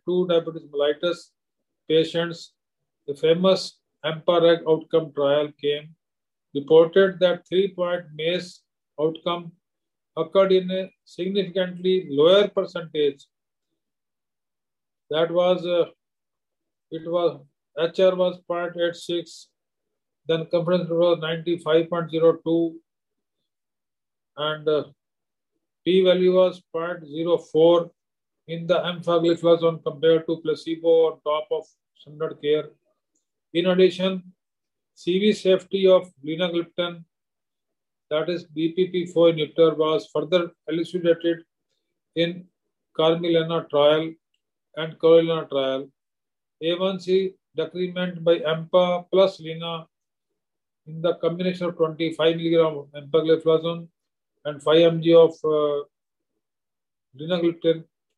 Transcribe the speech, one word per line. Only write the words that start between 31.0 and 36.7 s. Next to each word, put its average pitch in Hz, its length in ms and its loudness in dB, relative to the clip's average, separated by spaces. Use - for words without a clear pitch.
on - 80 -20
top 151 300 -4
of 156 120 -6
standard 147 480 -12
care. 147 260 0
In 175 140 0
addition, 185 560 2
C 180 240 -2
V 208 140 2
safety 190 540 0
of 185 240 4
linagliptin, 170 800 -6